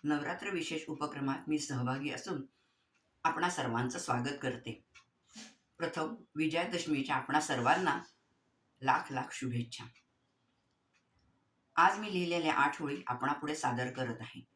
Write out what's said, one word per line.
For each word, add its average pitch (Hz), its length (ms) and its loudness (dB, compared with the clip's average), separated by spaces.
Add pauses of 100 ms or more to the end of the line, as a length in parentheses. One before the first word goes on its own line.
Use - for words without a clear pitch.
नवरात्र 151 460 -2
विशेष 160 380 -2
उपक्रमात 143 500 -2 (100)
मी 151 120 2
सहभागी 135 500 -2
असून 165 320 -4 (840)
आपणा - 260 2
सर्वांचं 123 500 0
स्वागत 127 420 0
करते. 120 440 -6 (920)
प्रथम 165 380 -2 (200)
विजयादशमीच्या 156 800 0
आपणा 139 260 2
सर्वांना 147 600 2 (800)
लाख 131 300 2
लाख 131 200 -2
शुभेच्छा. 120 540 -4 (1900)
आज 196 240 6
मी 208 140 -4
लिहिलेल्या 170 400 2
आठ - 280 2
ओळी 143 260 -2
आपणापुढे 147 480 -2
सादर 127 360 0
करत 123 280 -2
आहे. - 360 -12